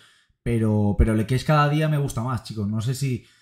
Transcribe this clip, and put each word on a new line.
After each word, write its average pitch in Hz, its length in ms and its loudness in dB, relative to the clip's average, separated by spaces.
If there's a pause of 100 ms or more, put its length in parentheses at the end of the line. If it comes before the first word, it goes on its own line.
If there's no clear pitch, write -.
(420)
pero, 107 560 2
pero 110 160 4
Lequés 113 300 0
cada 147 260 2
día 156 180 0
me 151 80 0
gusta 139 260 -2
más, 123 220 -4
chicos. 107 240 -4
No 110 140 -2
sé 127 120 -2
si, 127 300 -4 (180)